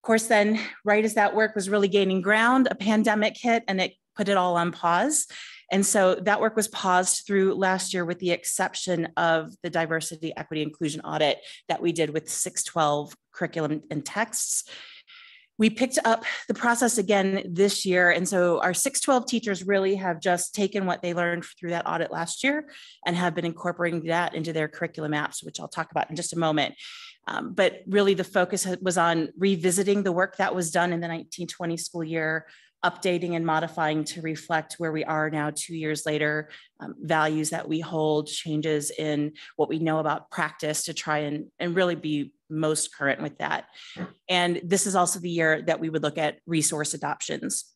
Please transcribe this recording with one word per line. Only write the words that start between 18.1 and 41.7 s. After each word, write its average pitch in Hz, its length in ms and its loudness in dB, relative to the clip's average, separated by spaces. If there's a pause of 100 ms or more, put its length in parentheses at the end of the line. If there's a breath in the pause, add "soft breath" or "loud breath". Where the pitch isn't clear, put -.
And 175 160 2
so 180 360 4
our 180 100 2
six - 280 -2
twelve 247 260 2
teachers 196 400 -2
really 196 300 2
have 180 220 -2
just 175 360 0
taken 196 320 0
what - 160 -2
they 175 100 -2
learned 170 320 -2
through - 260 -10
that 170 160 -2
audit 165 240 -2
last 165 320 -6
year 294 280 0 (340 loud breath)
and 175 100 0
have 175 200 0
been 170 100 -2
incorporating 170 640 -2
that 165 280 0
into 160 200 -6
their 156 120 0
curriculum 156 460 -6
apps, - 320 -4
which - 160 -14
I'll 156 80 -12
talk - 220 -6
about 156 180 -2
in 156 80 -8
just 170 160 -6
a 165 60 -4
moment. 156 360 0 (540 loud breath)
Um, - 240 -6
but 180 340 2
really 196 280 4
the 180 100 -2
focus 185 400 0
ha-, 185 160 -2
was 180 160 0
on 165 320 2 (100)
revisiting 190 640 2
the 190 80 0
work 180 280 0
that 190 160 2
was 170 160 -2
done 175 240 2
in 170 60 -2
the 170 80 -6
nineteen 165 380 -8
twenty 170 300 -6
school 165 260 -8
year, 160 440 -2 (360 loud breath)
updating 175 540 0
and 165 80 -2
modifying 156 600 0
to 165 180 -10
reflect 160 560 -4
where 165 120 -4
we 156 140 -2
are 156 240 -2
now 151 260 -2
two 165 220 -8
years 156 300 -4
later, 151 420 -2 (320 loud breath)
um, - 180 -12
values 156 520 0
that 165 180 -6
we 156 100 -2
hold, 156 480 0
changes 151 640 -2
in 151 420 -2 (240 loud breath)
what 151 120 2
we 160 100 -2
know 156 200 2
about 156 320 -2
practice 151 540 -4
to 160 100 -8
try 151 240 -2
and, 147 300 -4 (100)
and 175 180 -2